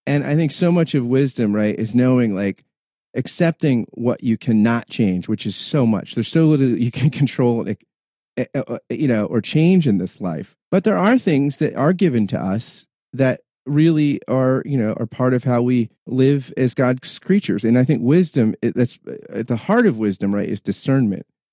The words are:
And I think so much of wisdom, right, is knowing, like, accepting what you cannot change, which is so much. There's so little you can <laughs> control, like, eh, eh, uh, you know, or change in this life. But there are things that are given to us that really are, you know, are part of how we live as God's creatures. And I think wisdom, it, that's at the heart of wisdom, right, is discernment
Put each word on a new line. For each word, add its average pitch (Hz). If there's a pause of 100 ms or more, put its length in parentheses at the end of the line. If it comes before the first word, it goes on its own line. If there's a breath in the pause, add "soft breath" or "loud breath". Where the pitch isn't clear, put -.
And 143
I 147
think 156
so 175
much 170
of 123
wisdom, 127
right, 107
is 113
knowing, 123
like, 98 (500)
accepting 139
what 120
you 113
cannot 117
change, 92
which 107
is 104
so 131
much. -
There's 143
so 160
little 135
you 120
can 139
<laughs> -
control, 120
like, - (500)
eh, 127
eh, 135
uh, 117 (120)
you 135
know, 107
or 113
change 165
in 101
this 92
life. 82 (140)
But 190
there 202
are 214
things 143
that -
are 143
given 127
to -
us 95 (280)
that 127 (240)
really 151
are, 131
you 143
know, 107
are 110
part 127
of 123
how 123
we 123 (160)
live 131
as 127
God's 127
creatures. -
And 117
I 127
think 127
wisdom, 139
it, 120
that's 120 (320)
at 113
the 117
heart 220
of 120
wisdom, 101
right, 95
is -
discernment 107 (280)